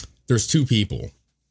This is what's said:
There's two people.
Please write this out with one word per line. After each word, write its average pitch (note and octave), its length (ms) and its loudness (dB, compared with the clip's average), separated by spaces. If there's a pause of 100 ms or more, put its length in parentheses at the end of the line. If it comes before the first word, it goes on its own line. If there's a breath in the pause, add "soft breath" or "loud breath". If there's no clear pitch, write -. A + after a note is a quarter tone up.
(260)
There's A#2 200 0
two D#3 200 2
people. G2+ 440 0 (400)